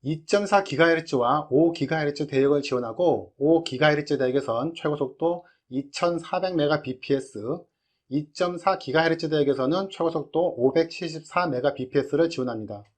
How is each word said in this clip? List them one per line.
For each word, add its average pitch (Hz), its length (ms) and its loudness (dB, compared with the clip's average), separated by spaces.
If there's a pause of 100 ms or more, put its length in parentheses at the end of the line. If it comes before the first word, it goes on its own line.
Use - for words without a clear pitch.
이점사 196 600 0
기가헤르츠와 151 840 2
오기가헤르츠 151 760 0
대역을 139 340 2
지원하고 123 760 -2
오기가헤르츠 151 840 2
대역에선 131 560 0
최고 151 200 -2
속도 160 480 -4 (260)
이천사백 175 880 -4
메가 147 260 2
비피에스, 131 760 -4 (500)
이점사 175 680 -2
기가헤르츠 160 520 0
대역에서는 147 600 0
최고 165 220 -2
속도 160 440 -2
오백칠십사 160 920 0
메가 139 260 0
비피에스를 143 560 0
지원합니다. 110 560 -6 (120)